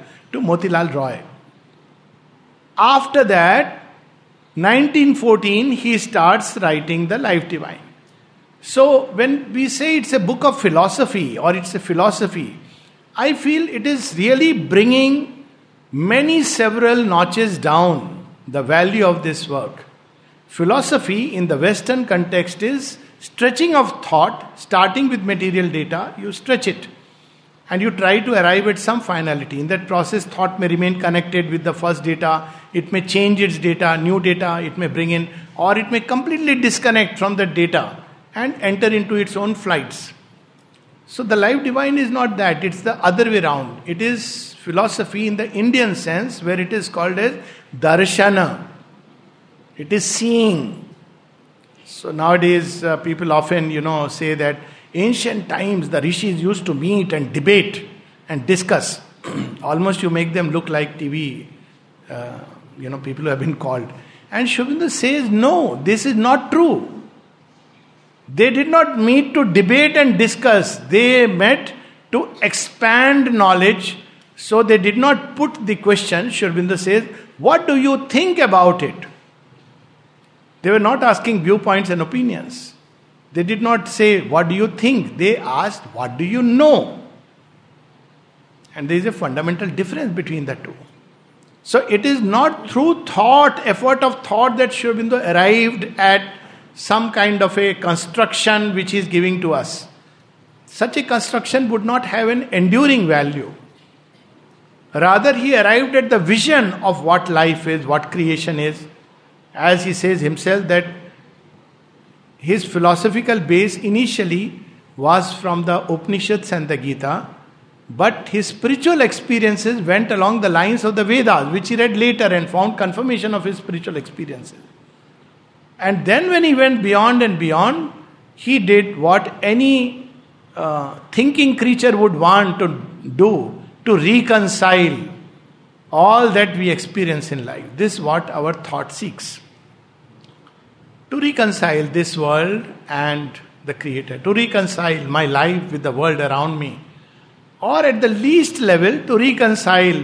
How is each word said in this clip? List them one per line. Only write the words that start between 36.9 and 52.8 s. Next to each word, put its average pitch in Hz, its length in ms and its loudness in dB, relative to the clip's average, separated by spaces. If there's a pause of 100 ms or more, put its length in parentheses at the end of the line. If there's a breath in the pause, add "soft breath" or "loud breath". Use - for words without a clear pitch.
from 196 180 -2
the 196 100 0
data 170 560 -2 (320)
and 247 260 -4
enter 196 280 0
into 214 260 -2
its 196 220 -2
own 208 180 -4
flights. 147 580 -6 (920)
So - 160 -10
the 214 140 0
life 247 280 2
divine 277 340 0
is 254 120 0
not 240 260 -2
that, 180 260 0
it's 185 200 -6
the 226 200 -2
other 180 220 2
way 220 160 0
around. 135 460 -4
It 170 160 -6
is - 520 -6
philosophy 202 720 -2
in 208 100 -2
the 214 160 -4
Indian 226 420 2
sense, 175 480 -6
where 180 180 -2
it 180 120 -6
is 208 160 -4
called 180 300 -4
as 240 140 0 (440 loud breath)
darshana. 185 920 2 (1080)
It 151 160 -10
is 202 120 2
seeing. 220 840 0 (960)
So - 260 -14
nowadays, 170 720 0